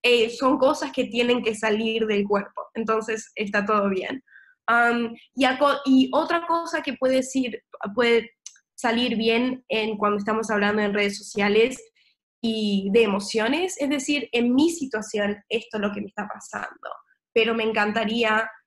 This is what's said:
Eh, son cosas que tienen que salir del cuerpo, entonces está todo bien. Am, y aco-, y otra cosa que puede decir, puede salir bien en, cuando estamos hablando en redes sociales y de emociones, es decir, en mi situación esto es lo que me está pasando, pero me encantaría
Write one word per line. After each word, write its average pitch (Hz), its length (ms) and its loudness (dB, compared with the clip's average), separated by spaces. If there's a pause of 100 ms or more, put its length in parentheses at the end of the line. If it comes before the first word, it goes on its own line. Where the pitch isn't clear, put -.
Eh, 240 280 4
son 262 280 0
cosas 277 360 0
que 254 100 -2
tienen 240 400 0
que 226 100 -2
salir 220 520 0
del 202 200 0
cuerpo, 202 360 -2 (120)
entonces 220 640 -4
está 208 300 -2
todo 208 240 2
bien. 196 340 -4 (420)
Am, 233 480 2 (220)
y 262 80 2
aco-, 269 420 2
y 262 280 6
otra 339 340 0
cosa 330 340 -2
que 285 120 -6
puede 262 240 0
decir, 254 460 -2 (300)
puede 233 380 2 (440)
salir 240 420 -2
bien 233 500 0
en, 220 300 -2
cuando 208 220 0
estamos 220 300 -2
hablando 208 320 0
en 202 120 0
redes 202 240 0
sociales 214 680 0 (580)
y 208 500 -2
de 226 120 6
emociones, 226 760 0
es 277 100 -2
decir, 294 420 -2
en 240 240 2
mi 302 140 6
situación 208 800 -4
esto 220 280 -6
es 208 40 -2
lo 202 100 -2
que 202 100 -8
me 208 60 -10
está 208 200 -10
pasando, - 640 -12 (440)
pero 226 200 2
me 226 100 -2
encantaría 220 840 0 (180)